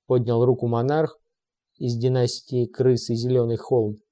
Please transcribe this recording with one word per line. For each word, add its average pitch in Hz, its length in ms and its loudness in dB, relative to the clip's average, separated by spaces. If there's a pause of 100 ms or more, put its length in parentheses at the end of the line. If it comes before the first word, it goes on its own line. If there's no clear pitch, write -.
поднял 120 360 0
руку 127 240 2
монарх 135 500 0 (600)
из 120 180 -4
династии 123 720 0
крыс 123 440 0
и 117 60 -2
Зеленый 117 420 0
холм. 107 420 -2 (120)